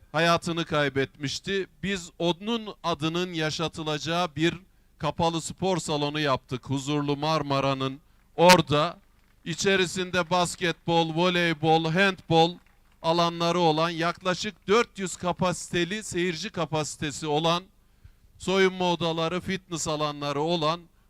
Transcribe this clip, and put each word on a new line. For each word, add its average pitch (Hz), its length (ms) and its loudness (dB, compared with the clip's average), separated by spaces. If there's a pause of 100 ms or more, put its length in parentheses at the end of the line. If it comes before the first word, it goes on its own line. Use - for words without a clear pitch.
(120)
hayatını 170 540 0
kaybetmişti. 147 1000 -2 (160)
Biz 180 260 -6 (100)
onun 202 640 -4
adının 165 500 -2
yaşatılacağı 156 1000 -4
bir 165 180 2 (440)
kapalı 165 440 -2
spor 185 360 -2
salonu 147 420 -2
yaptık. 131 460 -2
Huzurlu 143 520 -2
Marmara'nın 139 840 -2 (360)
orada, 165 640 6 (460)
içerisinde 180 840 -2
basketbol, 170 840 0
voleybol, 165 760 2
handbol 175 680 2 (440)
alanları 170 580 0
olan, 165 300 4
yaklaşık 175 800 -4
dört 220 320 2
yüz 185 160 -6
kapasiteli, 180 880 -4
seyirci 175 460 -4
kapasitesi 156 760 -4
olan, 165 360 0 (720)
soyunma 185 540 2
odaları, 165 500 -2
fitness 180 460 -6
alanları 147 540 -4
olan 165 400 0 (280)